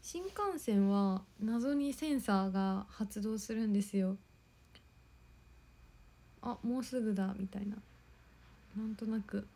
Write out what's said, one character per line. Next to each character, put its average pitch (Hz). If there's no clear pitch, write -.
新 359
幹 392
線 196
は 196
謎 233
に 285
セ 311
ン 277
サ 190
ー -
が 196
発 208
動 220
す 208
る 220
ん 208
で 202
す 202
よ。 190
「あ、 233
も 240
う 247
す 254
ぐ 220
だ」 196
み 196
た 196
い 202
な。 202
な 214
ん 220
と 220
な 220
く 202